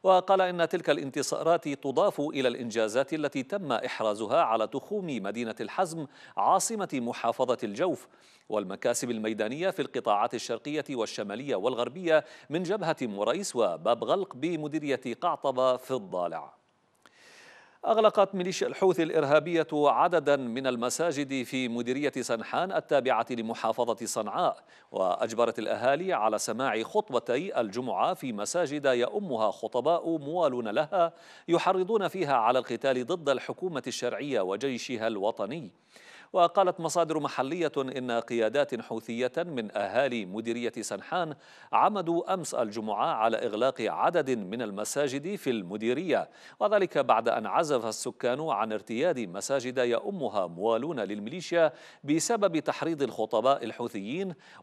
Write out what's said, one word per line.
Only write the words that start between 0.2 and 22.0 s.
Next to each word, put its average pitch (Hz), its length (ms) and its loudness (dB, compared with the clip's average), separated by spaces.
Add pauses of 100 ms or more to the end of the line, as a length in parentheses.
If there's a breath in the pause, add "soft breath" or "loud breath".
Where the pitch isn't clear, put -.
إن 180 280 2
تلك 170 200 -2
الانتصارات 151 800 0
تضاف 143 500 0
إلى 135 280 0
الإنجازات 117 640 0
التي 143 300 -2
تم 175 280 -4
إحرازها 110 680 0
على 113 260 2
تخوم 190 400 -6
مدينة 110 540 -4
الحزم 160 440 -4 (320 loud breath)
عاصمة 185 560 2
محافظة 120 720 0
الجوف، 120 440 -2 (420 soft breath)
والمكاسب 107 640 -2
الميدانية 113 580 -2
في 156 120 -4
القطاعات 113 520 0
الشرقية 127 560 -6
والشمالية 113 680 -4
والغربية 131 680 0 (260 loud breath)
من 170 140 -2
جبهة 170 380 -2
مريس 117 540 -2
وباب 107 480 2
غلق 170 320 -2
بمديرية 151 640 -4 (200)
قعطبة 131 560 2
في 127 140 -8
الضالع. 90 680 -4 (1300 loud breath)
أغلقت 214 500 4
ميليشيا 185 320 -2
الحوثي 170 360 4
الإرهابية 156 720 4
عددا 147 600 4
من 131 320 -2
المساجد 135 760 -2
في 127 240 -2
مديرية 123 440 -2 (100)